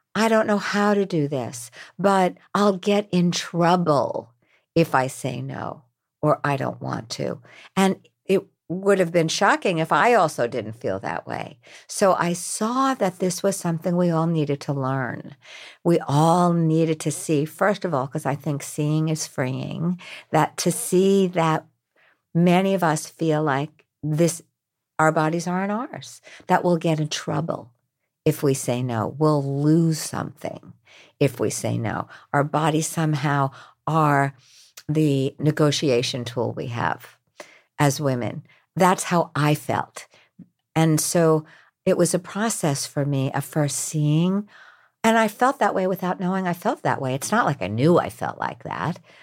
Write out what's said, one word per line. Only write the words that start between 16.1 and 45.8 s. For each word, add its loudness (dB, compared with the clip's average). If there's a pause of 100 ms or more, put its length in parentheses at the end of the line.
needed 2
to -2
see, -2
first -2
of -2
all, -2
'cause -8
I -2
think -6
seeing -2
is -4
freeing, -4 (300)
that 0
to 0
see 2
that 0 (680)
many 4
of 0
us 0
feel -2
like -2 (180)
this 0 (560)
our 4
bodies -2
aren't -4
ours, -10 (260)
that 2
we'll 4
get 0
in -2
trouble -6 (540)
if 0
we 2
say -4
no. -2
We'll 2
lose 2
something -10 (480)
if 0
we 0
say -4
no. -6 (240)
Our 2
bodies 0
somehow 0 (360)
are 2 (540)
the 2
negotiation 0
tool -4
we -8
have -6 (640)
as 2
women. -2 (340)
That's 4
how 0
I 2
felt. -6 (680)
And 4
so 2 (420)
it 4
was 2
a 0
process -2
for -4
me 0
of -2
first -2
seeing, 0 (540)
and 4
I 4
felt 0
that 2
way 0